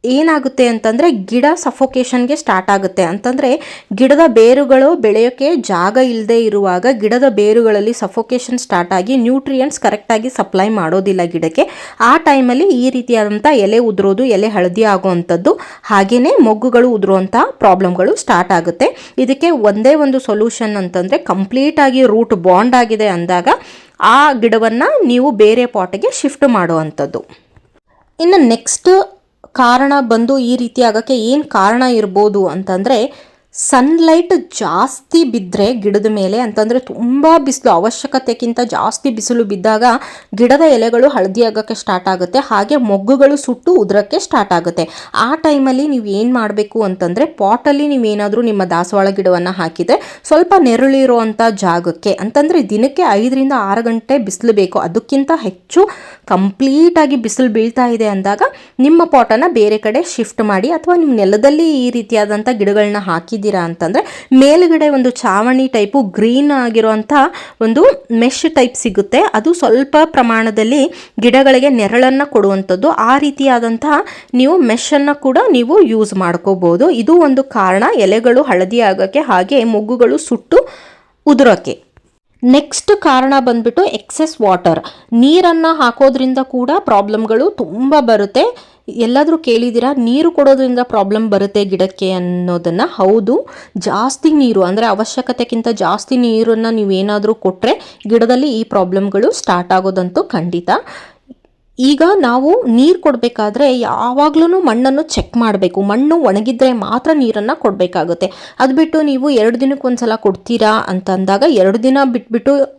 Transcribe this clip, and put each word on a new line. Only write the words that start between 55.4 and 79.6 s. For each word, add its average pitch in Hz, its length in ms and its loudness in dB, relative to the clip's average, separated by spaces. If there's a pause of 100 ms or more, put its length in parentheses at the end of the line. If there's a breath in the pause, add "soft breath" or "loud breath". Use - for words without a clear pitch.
ಹೆಚ್ಚು - 360 -2 (520 loud breath)
ಕಂಪ್ಲೀಟ್ 269 640 2
ಆಗಿ 285 180 2
ಬಿಸಿಲು 240 400 -2
ಬೀಳ್ತಾ 233 300 0
ಇದೆ 226 280 -2
ಅಂದಾಗ 196 280 -2 (360 loud breath)
ನಿಮ್ಮ 311 260 4
ಪಾಟನ್ನ 254 400 2 (160)
ಬೇರೆ 214 180 2
ಕಡೆ 220 240 -2 (120)
ಶಿಫ್ಟ್ 226 280 -6 (100)
ಮಾಡಿ. 196 180 0
ಅಥವಾ 339 240 -2
ನಿಮ್ 302 220 2
ನೆಲದಲ್ಲಿ 233 520 2 (160)
ಈ 247 60 0
ರೀತಿಯಾದಂಥ 214 600 -2
ಗಿಡಗಳನ್ನ 208 580 0
ಹಾಕಿದ್ದೀರಾ 170 260 -6 (320)
ಅಂತಂದ್ರೆ 185 600 -6 (120)
ಮೇಲ್ಗಡೆ 311 480 4
ಒಂದು 262 220 0
ಚಾವಣಿ 247 640 0
ಟೈಪು 214 280 0 (140)
ಗ್ರೀನ್ 247 340 2
ಆಗಿರುವಂಥ 220 640 0 (480 loud breath)
ಒಂದು 226 220 2 (400)
ಮೆಶ್ 311 340 -2
ಟೈಪ್ 247 260 0
ಸಿಗುತ್ತೆ, 202 380 0 (140)
ಅದು 233 260 0
ಸ್ವಲ್ಪ 269 440 2
ಪ್ರಮಾಣದಲ್ಲಿ 226 800 -2 (380 loud breath)
ಗಿಡಗಳಿಗೆ 262 480 4
ನೆರಳನ್ನ 254 540 2 (120)
ಕೊಡುವಂಥದ್ದು. 190 560 0
ಆ 247 280 0
ರೀತಿಯಾದಂಥ 269 680 -2 (480 loud breath)
ನೀವು 269 240 2 (120)
ಮೆಶ್ 233 280 -2
ಅನ್ನ 285 120 0 (160)
ಕೂಡ 262 120 2 (180)
ನೀವು 254 240 2 (140)
ಯೂಸ್ 214 200 -2
ಮಾಡ್ಕೋಬಹುದು. 180 760 0
ಇದು 247 240 2 (120)
ಒಂದು 269 180 2 (140)
ಕಾರಣ 190 260 0 (120)
ಎಲೆಗಳು 226 460 2
ಹಳದಿ 196 380 0
ಆಗಕ್ಕೆ 190 400 0
ಹಾಗೆ 226 440 0